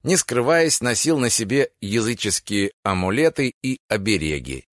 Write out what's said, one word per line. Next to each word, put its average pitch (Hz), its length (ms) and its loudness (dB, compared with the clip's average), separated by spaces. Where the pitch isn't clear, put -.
не 175 140 2
скрываясь, 147 640 2
носил 135 380 0
на 120 100 2
себе 117 500 0
языческие 104 920 -2
амулеты 107 800 0
и 131 160 -4
обереги 78 800 -2